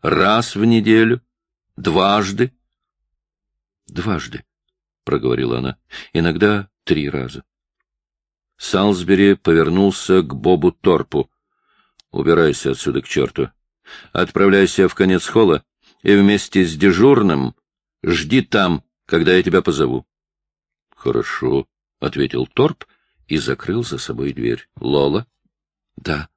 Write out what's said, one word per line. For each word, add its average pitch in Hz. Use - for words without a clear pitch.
«Раз 101
в 101
неделю? 113
Дважды?» 101
«Дважды», -
проговорила 62
она. 65
«Иногда 95
три 76
раза». 65
Салсбери 95
повернулся 92
к 69
Бобу 85
Торпу. 80
«Убирайся 78
отсюда 67
к -
черту. 64
Отправляйся 95
в -
конец 92
холла 92
и 101
вместе 101
с 80
дежурным 92
жди 85
там, 90
когда 85
я 90
тебя 90
позову». 67
«Хорошо», — 64
ответил 67
Торп -
и 76
закрыл 73
за 67
собой 65
дверь. 58
«Лола?» 71
«Да». 76